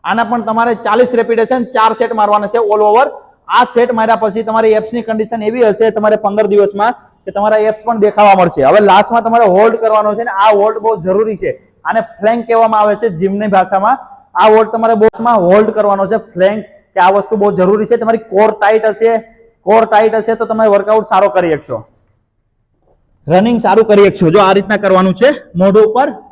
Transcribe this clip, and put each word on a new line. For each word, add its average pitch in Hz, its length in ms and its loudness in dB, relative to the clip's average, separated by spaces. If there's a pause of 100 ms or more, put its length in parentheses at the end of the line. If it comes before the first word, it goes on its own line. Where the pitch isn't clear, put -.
આના 214 200 -2
પણ 226 180 -4
તમારે 226 320 -2
ચાલીસ 233 400 0
રેપિટેશન 233 500 -2
ચાર 226 280 0
સેટ 226 200 -4
મારવાના 208 340 0
છે 208 120 -4
all 214 240 0
over. 214 280 2 (380)
આ 208 160 2
સેટ 240 280 -2
માર્યા 220 240 0
પછી 214 260 -4
તમારી 220 300 0
એપ્સની 220 300 -4
કન્ડિશન 220 400 -6
એવી 226 200 -2
હશે 220 280 0
તમારે 214 260 0
પંદર 214 300 -2
દિવસમાં 202 460 0 (320)
કે 196 60 -10
તમારા 208 260 -2
એપ્સ 214 280 -2
પણ 226 140 -4
દેખાવા 202 400 2
મળશે. 175 240 0
હવે 156 180 4
લાસ્ટમાં 208 420 2
તમારે 226 220 0
હોલ્ડ 214 320 2
કરવાનો 214 380 0
છે 226 100 -8
ને 240 60 -6
આ 202 240 2
હોલ્ડ 214 240 0
બહુ 214 180 -2
જરૂરી 196 400 -2
છે. - 280 -8 (200)
આને 190 160 -2
ફ્લેંક 226 460 -4
કહેવામાં 226 340 0
આવે 208 160 0
છે 226 120 -4
જિમની 190 380 -4
ભાષામાં. 196 520 0 (360)
આ 190 140 2
હોલ્ડ 220 220 4
તમારે 226 240 0
બોક્સમાં 220 400 0
હોલ્ડ 202 360 2
કરવાનો 202 360 -2
છે, 208 100 -2
ફ્લેંક, 196 480 -4
કે - 360 -10
આ 185 100 4
વસ્તુ 202 260 -2
બહુ 202 160 0
જરૂરી 190 340 0
છે. 233 100 0
તમારી 226 220 -2
કોર 214 320 0
ટાઇટ 214 360 0
હશે, 220 320 0 (440)
કોર 220 220 2
ટાઇટ 220 300 0
હશે 226 200 -2
તો 226 100 -6
તમે 220 220 -2
વર્કઆઉટ 208 400 0
સારો 196 220 0
કરી 180 240 -2
શકશો, 131 340 -8 (1400)
રનિંગ 214 300 2
સારું 220 260 2
કરી 208 200 4
શકશો. 180 260 2
જો 196 100 4
આ 190 120 2
રીતના 202 240 0
કરવાનું 190 380 0
છે 247 160 2 (260)
મોઢું 196 280 4
ઉપર 240 240 0 (240)